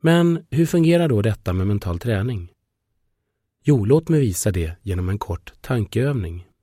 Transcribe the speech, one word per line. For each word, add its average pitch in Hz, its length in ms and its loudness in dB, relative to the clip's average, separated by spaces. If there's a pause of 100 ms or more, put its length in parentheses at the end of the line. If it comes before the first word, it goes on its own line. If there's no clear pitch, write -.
Men 170 500 2
hur 160 160 2
fungerar 170 420 2
då 107 140 2
detta 101 300 -2
med 92 140 0
mental 98 320 -2
träning? 107 540 -4 (1080)
Jo, 131 220 2
låt 147 240 2
mig 156 120 2
visa 110 320 0
det 85 300 -4
genom 92 260 -4
en 101 100 -2
kort - 420 -8
tankeövning. 113 880 -4 (140)